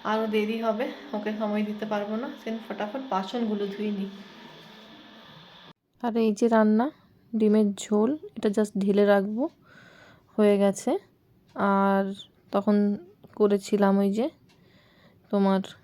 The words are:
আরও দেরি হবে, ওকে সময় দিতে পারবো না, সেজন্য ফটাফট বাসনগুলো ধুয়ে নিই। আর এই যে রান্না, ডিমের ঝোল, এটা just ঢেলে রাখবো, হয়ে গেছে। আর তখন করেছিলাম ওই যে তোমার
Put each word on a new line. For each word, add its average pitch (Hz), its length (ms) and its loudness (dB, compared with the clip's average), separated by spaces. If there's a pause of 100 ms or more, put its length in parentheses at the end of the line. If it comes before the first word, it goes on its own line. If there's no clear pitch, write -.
আরও 220 240 -2
দেরি 214 340 -2
হবে, 226 260 -2 (260)
ওকে 214 260 -6
সময় 208 240 -2
দিতে 208 220 -6
পারবো 214 300 -4
না, 262 140 -6 (140)
সেজন্য 226 160 -6 (100)
ফটাফট 208 400 -8
বাসনগুলো 202 580 -4
ধুয়ে 208 240 -6
নিই। 196 180 -6 (1900)
আর 233 160 -2
এই 226 140 2
যে 233 160 2
রান্না, 220 440 4 (440)
ডিমের 214 380 4
ঝোল, 220 440 0 (200)
এটা 226 120 0
just 208 300 -2
ঢেলে 196 260 4
রাখবো, 208 440 2 (880)
হয়ে 208 200 4
গেছে। 202 400 0 (580)
আর 196 580 2 (380)
তখন 208 460 2 (380)
করেছিলাম 202 640 2
ওই 202 140 2
যে 226 180 -2 (1000)
তোমার 196 320 2 (220)